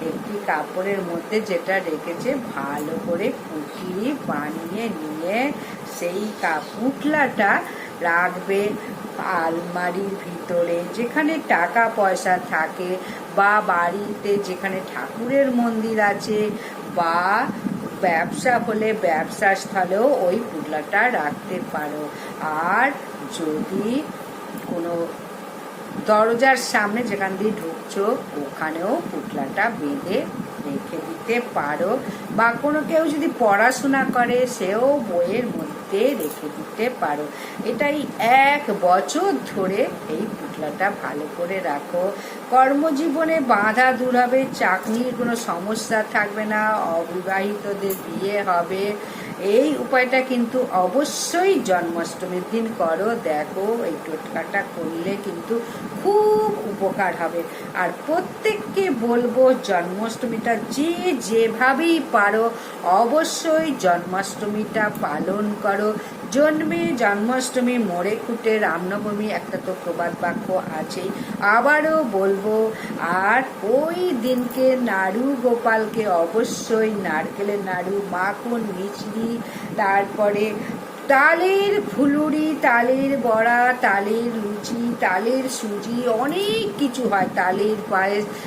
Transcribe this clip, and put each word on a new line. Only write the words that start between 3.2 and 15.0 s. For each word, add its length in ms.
কুটিয়ে 840
বানিয়ে 600
নিয়ে 640
সেই 320
কা-, 180
পুটলাটা 1000
রাখবে 680
আলমারির 1000
ভিতরে, 580
যেখানে 540
টাকা 480
পয়সা 440
থাকে 480
বা 260
বাড়িতে 760
যেখানে 420
ঠাকুরের 580